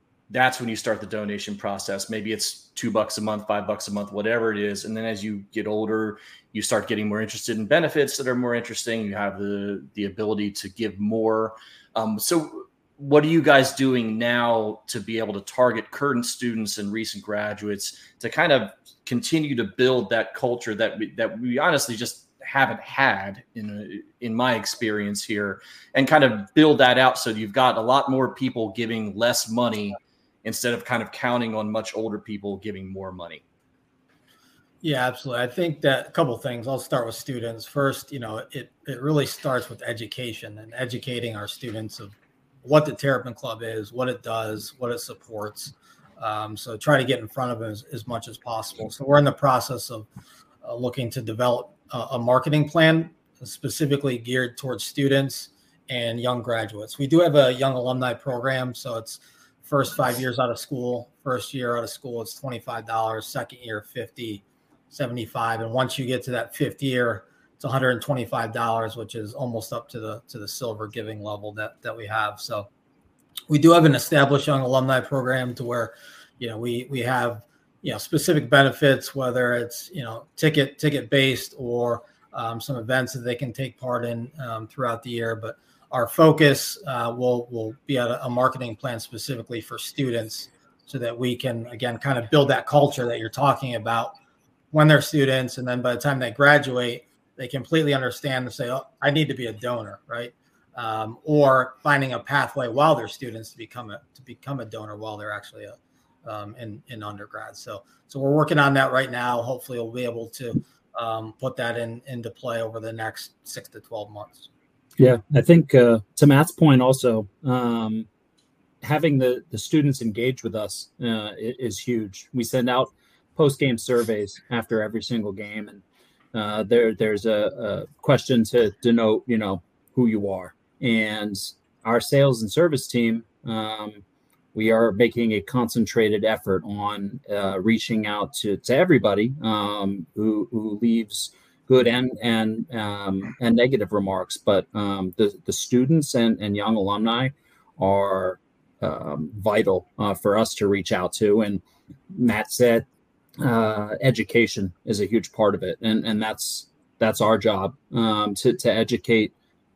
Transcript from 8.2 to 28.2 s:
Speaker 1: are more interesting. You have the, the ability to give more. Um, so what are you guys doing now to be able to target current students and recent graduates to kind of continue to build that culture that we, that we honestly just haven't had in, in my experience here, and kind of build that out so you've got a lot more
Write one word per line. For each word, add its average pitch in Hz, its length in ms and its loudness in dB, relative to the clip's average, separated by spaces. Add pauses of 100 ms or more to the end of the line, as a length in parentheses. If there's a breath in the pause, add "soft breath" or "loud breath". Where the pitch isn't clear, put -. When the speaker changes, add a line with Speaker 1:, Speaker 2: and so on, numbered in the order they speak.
Speaker 1:
are 123 80 2
more 123 180 0
interesting. 113 500 -4
You 98 100 -6
have 101 240 -4
the, 101 460 -6 (100)
the 104 100 -4
ability 104 480 -2
to - 180 -10
give 101 280 -6
more. 110 560 0 (420 loud breath)
Um, 110 220 -2
so - 480 -2 (300)
what 147 280 4
are 156 40 2
you 165 140 4
guys 135 320 6
doing 123 420 0
now 120 680 0
to 117 140 -8
be 110 180 -6
able 107 160 -4
to 98 80 -8
target 113 480 0
current 127 340 -2
students 113 540 -4
and 101 140 -6
recent 107 300 -6
graduates 104 760 -6 (220 loud breath)
to 117 100 -6
kind 156 220 2
of 113 180 2 (340)
continue 143 520 -2
to 113 80 0
build 127 460 2
that 113 240 -2
culture 120 400 -2
that 101 240 -2
we, 107 180 -6
that 110 240 -2
we 123 180 -2
honestly 147 360 2
just - 340 -8 (140)
haven't 135 380 0
had 101 640 0 (120)
in, 104 480 -10 (180)
in 113 140 -6
my 123 200 2
experience 104 680 -4
here, 101 380 -4 (340 loud breath)
and 135 140 4
kind 151 160 8
of 107 300 2
build 151 240 8
that 123 180 6
out 127 220 6
so - 120 -4
you've 107 220 -6
got 127 240 4
a 113 40 -2
lot 131 300 2
more 131 240 0